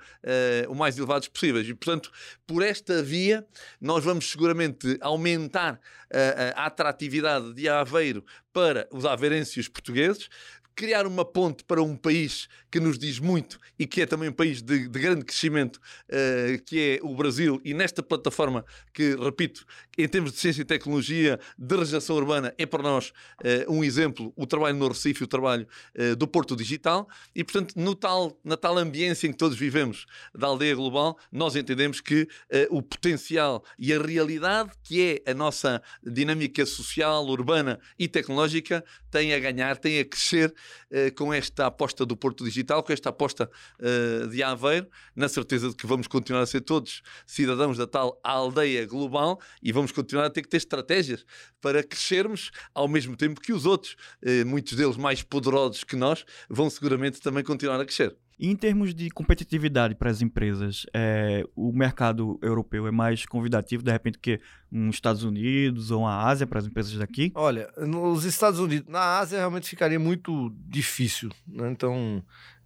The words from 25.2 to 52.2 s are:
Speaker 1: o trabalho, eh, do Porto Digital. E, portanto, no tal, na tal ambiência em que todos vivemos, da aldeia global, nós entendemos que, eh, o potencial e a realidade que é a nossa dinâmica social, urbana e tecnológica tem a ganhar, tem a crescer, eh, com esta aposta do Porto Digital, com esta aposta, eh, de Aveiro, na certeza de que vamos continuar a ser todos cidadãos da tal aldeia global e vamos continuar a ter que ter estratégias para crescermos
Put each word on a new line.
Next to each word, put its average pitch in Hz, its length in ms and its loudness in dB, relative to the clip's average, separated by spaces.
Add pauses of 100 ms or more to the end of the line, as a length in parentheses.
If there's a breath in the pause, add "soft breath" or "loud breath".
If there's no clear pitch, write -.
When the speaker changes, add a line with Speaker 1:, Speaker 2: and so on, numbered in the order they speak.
Speaker 1:
o 120 60 -6
trabalho, 127 380 0 (280 loud breath)
eh, 120 200 2
do 127 120 0
Porto 147 300 0
Digital. 151 520 -2 (260 loud breath)
E, 170 100 -4
portanto, 190 320 -4
no 185 180 0
tal, 185 500 0
na 156 120 -2
tal 175 200 2
ambiência 170 520 0
em 143 40 -2
que - 60 -10
todos 151 180 2
vivemos, 131 500 -2 (280 loud breath)
da 127 140 -2
aldeia 139 260 2
global, 135 420 0 (140 soft breath)
nós 151 240 -2
entendemos 135 460 -2
que, 156 260 2 (240 loud breath)
eh, 139 200 4
o 147 120 0
potencial 151 840 0 (140 loud breath)
e 131 140 0
a 151 100 2
realidade 165 720 0 (100)
que 170 420 0
é 131 60 -2
a 131 40 0
nossa 135 460 0 (220 loud breath)
dinâmica 143 640 0
social, 151 600 -2
urbana 131 520 0 (200 loud breath)
e 170 100 -2
tecnológica 156 760 0 (260 loud breath)
tem 151 220 2
a 143 60 2
ganhar, 131 380 0
tem 156 240 0
a 135 40 0
crescer, 160 480 2 (380 loud breath)
eh, 135 200 2
com 147 220 -2
esta 139 340 -2
aposta 131 380 -2
do 120 120 -2
Porto 127 280 -4
Digital, 127 380 0
com 156 100 -4
esta 139 180 -2
aposta, 123 400 -2 (280 loud breath)
eh, 120 480 0
de 117 160 -4
Aveiro, 135 460 0 (260 loud breath)
na 135 140 0
certeza 127 400 -2
de 113 80 -6
que - 100 -12
vamos 123 200 0
continuar 127 360 0
a 120 40 2
ser 131 140 -2
todos 143 420 -2 (240 loud breath)
cidadãos 131 500 0
da 120 100 -2
tal 127 380 -2
aldeia 131 600 0
global 143 540 -2 (220 loud breath)
e - 80 -2
vamos 131 220 2
continuar 147 340 0
a 147 40 0
ter 151 120 -4
que - 60 -16
ter - 80 0
estratégias 151 680 0 (360 loud breath)
para 143 220 2
crescermos 185 680 -2 (240 loud breath)